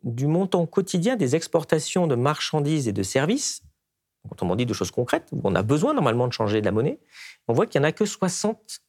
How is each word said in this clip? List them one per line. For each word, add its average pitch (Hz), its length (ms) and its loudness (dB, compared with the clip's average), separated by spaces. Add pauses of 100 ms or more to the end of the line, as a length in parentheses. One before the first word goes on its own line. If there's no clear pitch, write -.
du 120 240 -2
montant 180 380 2
quotidien 190 500 0
des 156 220 2
exportations 165 680 0
de 139 80 2
marchandises 147 720 0
et - 20 -2
de 101 120 -2
services, 151 580 0 (640)
donc - 80 -14
autrement 92 240 -2
dit 123 80 0
de 117 80 -2
choses 95 180 -2
concrètes, - 400 -2
où 147 140 -4
on 95 100 2
a 90 80 2
besoin 156 300 2
normalement 127 340 2
de 120 60 -4
changer 107 260 0
de 107 60 -2
la 98 80 2
monnaie. 139 260 -2 (480)
On 117 60 2
voit 160 140 2
qu'il - 120 0
n'y 143 80 4
en - 20 4
a 165 40 -2
que - 100 0
soixante - 840 -4